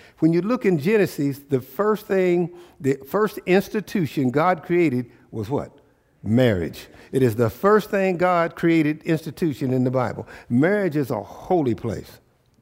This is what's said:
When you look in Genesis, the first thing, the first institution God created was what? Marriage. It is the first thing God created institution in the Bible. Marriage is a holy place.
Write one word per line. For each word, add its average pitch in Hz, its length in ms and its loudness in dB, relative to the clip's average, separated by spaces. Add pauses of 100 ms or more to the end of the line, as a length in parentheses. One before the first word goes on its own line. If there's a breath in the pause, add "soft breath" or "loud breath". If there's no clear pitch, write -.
(200 loud breath)
When 160 140 4
you 175 80 2
look 240 240 -2
in 180 120 2
Genesis, 147 640 0
the 131 220 -2
first 208 440 -2
thing, 180 480 0 (280 loud breath)
the 135 140 0 (120)
first 208 380 -2
institution 180 840 0
God 160 340 2
created 139 460 0 (220 soft breath)
was 107 180 -8
what? - 300 -6 (460)
Marriage. 110 640 2 (240 loud breath)
It 131 100 0
is 117 140 4
the 113 140 2
first 202 420 2
thing 190 260 0
God 170 380 0
created 160 480 0
institution 151 680 -2
in 127 100 2
the 127 80 0
Bible. 120 340 -4 (240 loud breath)
Marriage 170 460 2
is 139 160 -2
a 107 100 -4
holy 135 540 -2
place. - 440 -10 (420)